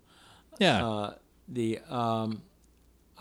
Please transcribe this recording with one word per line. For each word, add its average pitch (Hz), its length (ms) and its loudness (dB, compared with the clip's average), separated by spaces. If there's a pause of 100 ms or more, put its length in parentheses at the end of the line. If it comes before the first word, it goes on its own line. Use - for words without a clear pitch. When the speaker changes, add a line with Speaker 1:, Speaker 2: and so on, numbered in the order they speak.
(580)
Speaker 1:
Yeah. 139 280 4
Speaker 2:
Uh, 104 280 -2 (340)
the, 113 320 -2 (100)
um, 113 520 -2 (800)